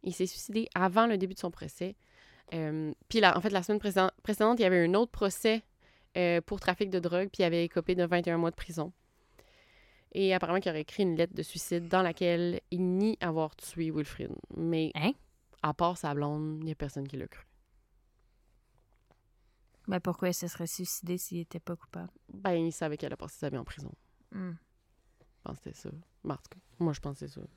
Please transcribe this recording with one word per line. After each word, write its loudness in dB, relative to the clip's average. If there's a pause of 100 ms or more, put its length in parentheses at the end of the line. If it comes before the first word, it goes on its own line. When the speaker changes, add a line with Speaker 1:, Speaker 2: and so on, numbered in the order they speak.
Speaker 1:
Il -4
s'est 0
suicidé -6
avant 4
le 2
début -2
de -14
son -4
procès. -10 (580)
Euh, -2 (160)
puis 4
là, 8
en 0
fait, 0
la 2
semaine 2
précédent-, 4 (120)
précédente, 4
il 6
y 6
avait 8
un 4
autre 4
procès, 0 (520)
euh, 4
pour -6
trafic 0
de 0
drogue, 0
puis -2
il 6
avait 2
écopé 0
de 2
vingt 2
et 0
un 2
mois 2
de -14
prison. -6 (1200)
Et 4
apparemment 2
qu'il -2
aurait -2
écrit -2
une 2
lettre 2
de -4
suicide -4
dans 4
laquelle 2 (100)
il 2
nie 2
avoir -2
tué -6
Wilfrid. -6 (240)
Mais -2
Speaker 2:
Hein ? 0 (520)
Speaker 1:
à 0
part 0
sa -4
blonde, -2
il -6
y -4
a -6
personne -6
qui -10
l'a -8
cru. -20 (2500)
Speaker 2:
Ben, 0
pourquoi 0
il 0
se -6
serait -8
suicidé -6
s'il -8
était -10
pas -8
coupable ? -14 (240)
Speaker 1:
Ben, -2
il 2
savait -4
qu'elle -6
a -10
passé -14
sa -4
vie -6
en -6
prison. -12 (400)
Speaker 2:
Hmm. -8 (680)
Speaker 1:
Je -20 (180)
pense -10
que -14
c'est -18
ça. -10 (340)
Ben, -6
en -8
tout -20
cas, -20 (200)
moi, 2
je -8
pense -10
que -12
c'est -16
ça. -14 (120)